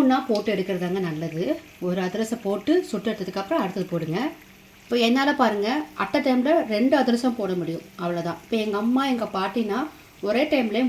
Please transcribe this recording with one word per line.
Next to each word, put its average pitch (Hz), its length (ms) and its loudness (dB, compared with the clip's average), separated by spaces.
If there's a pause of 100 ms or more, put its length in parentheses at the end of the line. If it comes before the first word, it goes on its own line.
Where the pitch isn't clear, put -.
ஒண்ணா 262 160 6 (120)
போட்டு 208 260 0
எடுக்கிறதாங்க 185 540 -2
நல்லது. 156 340 -4 (440)
ஒரு 180 200 0
அதிரசம் 220 400 -4
போட்டு 202 280 0 (160)
சுட்டு 220 200 -2
எடுத்ததுக்கப்புறம் 202 520 -4
அடுத்தது 180 300 -4
போடுங்க. 160 260 -2 (640)
இப்போ 240 120 -4 (140)
என்னால 269 200 4 (120)
பாருங்க, 214 280 2 (340)
at - 140 -2
a - 80 2
டைம்ல 254 280 4 (220)
ரெண்டு 247 260 4
அதிரசம் 240 360 2
போட 190 220 -2
முடியும், 165 260 -6 (160)
அவ்வளவுதான். 170 420 -4
இப்போ - 200 -4
எங்க 208 220 -2
அம்மா, 254 180 2 (100)
எங்க 226 120 0 (120)
பாட்டினா 202 400 -2 (500)
ஒரே 233 240 2
டைம்ல 226 380 2